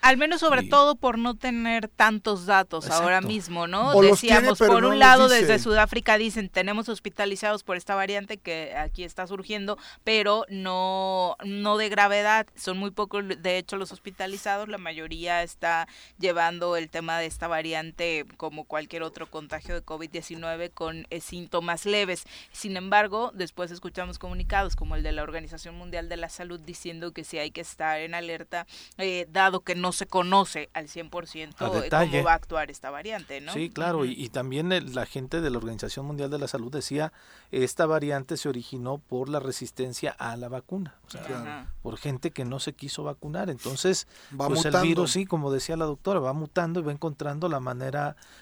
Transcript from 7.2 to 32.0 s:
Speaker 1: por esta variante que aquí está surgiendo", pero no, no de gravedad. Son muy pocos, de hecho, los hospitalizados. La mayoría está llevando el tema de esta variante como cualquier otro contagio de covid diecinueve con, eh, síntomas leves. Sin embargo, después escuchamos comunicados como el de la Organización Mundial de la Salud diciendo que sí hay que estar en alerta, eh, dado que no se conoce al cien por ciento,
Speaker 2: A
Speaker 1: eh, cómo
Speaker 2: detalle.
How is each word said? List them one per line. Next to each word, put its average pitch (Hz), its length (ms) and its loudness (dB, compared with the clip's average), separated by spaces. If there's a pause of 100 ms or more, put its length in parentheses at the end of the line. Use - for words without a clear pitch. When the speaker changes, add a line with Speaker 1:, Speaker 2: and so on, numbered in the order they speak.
Speaker 1:
por 185 120 -4
esta 196 200 -4
variante 196 420 -4
que 160 380 -8
aquí 151 260 -4
está 180 240 -10
surgiendo", 202 520 -8 (260)
pero 214 440 4
no, 190 960 -2
no 202 320 0
de 214 120 0
gravedad. 208 680 4
Son 185 240 -6
muy 196 140 -4
pocos, 202 340 -2
de 180 320 -2
hecho, 180 180 -6
los 190 140 -6
hospitalizados. 196 800 -6
La 208 100 -8
mayoría 165 640 -4
está 170 460 -2 (300)
llevando 170 580 2
el 160 140 -4
tema 165 280 -4
de 165 80 -2
esta 165 220 -8
variante 160 800 -4 (100)
como 156 280 -10
cualquier 156 380 -6
otro 160 260 -10
contagio 156 460 -10
de - 80 -6
covid 160 280 -10
diecinueve 165 600 -8
con, 165 400 -8
eh, 165 100 -8
síntomas 175 640 -4
leves. 202 380 0 (280)
Sin 196 240 -8
embargo, 208 580 2
después 180 360 -8
escuchamos 180 480 -10
comunicados 180 580 -2
como - 180 -4
el 156 80 0
de 156 100 -2
la 151 100 -2
Organización 160 540 -12
Mundial 170 320 -8
de 170 80 -8
la 165 120 -8
Salud 175 320 -12
diciendo 165 520 -12
que 160 120 -14
sí 160 140 -10
hay 151 120 -6
que 165 120 -12
estar 156 380 -4
en 165 140 -8
alerta, 170 520 -8 (320)
eh, 180 340 -2
dado 190 280 4
que 180 140 -6
no 180 180 -2
se - 140 -6
conoce 180 680 2
al 156 140 -8
cien 170 200 -12
por 170 180 -10
ciento, 156 380 -10
Speaker 2:
A 180 40 -2
Speaker 1:
eh, - 20 -2
cómo 170 120 0
Speaker 2:
detalle. 143 400 2